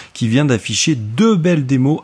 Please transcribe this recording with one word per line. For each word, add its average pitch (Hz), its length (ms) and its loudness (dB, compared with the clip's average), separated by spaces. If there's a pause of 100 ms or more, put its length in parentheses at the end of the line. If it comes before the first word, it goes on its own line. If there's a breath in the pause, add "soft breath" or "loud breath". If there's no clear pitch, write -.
(140 loud breath)
qui 117 160 -2
vient 139 160 2
d'afficher 123 500 0
deux 120 400 0
belles 160 300 0
démos 135 380 0